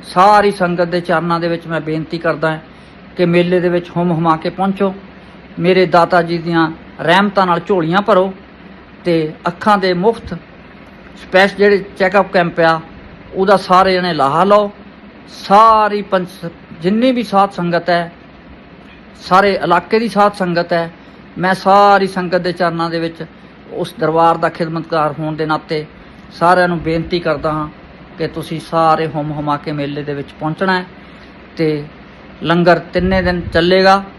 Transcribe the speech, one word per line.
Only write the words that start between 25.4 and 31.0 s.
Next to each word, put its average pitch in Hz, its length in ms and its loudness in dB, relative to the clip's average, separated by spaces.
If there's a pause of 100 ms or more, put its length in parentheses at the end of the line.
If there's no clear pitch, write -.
ਨਾਤੇ 151 400 -6 (460)
ਸਾਰਿਆਂ 180 360 2
ਨੂੰ 170 140 -4
ਬੇਨਤੀ 165 380 -4
ਕਰਦਾ 156 320 -4
ਹਾਂ 156 160 -6 (500)
ਕਿ 160 80 -4
ਤੁਸੀਂ 160 340 -10
ਸਾਰੇ 160 460 0
ਹੁੰਮ 151 240 -6
ਹੁਮਾ 147 260 -4
ਕੇ 151 160 -8
ਮੇਲੇ 147 300 -6
ਦੇ 143 120 -8
ਵਿੱਚ 139 140 -12 (120)
ਪਹੁੰਚਣਾ 185 380 -2
ਹੈ 185 80 -8 (680)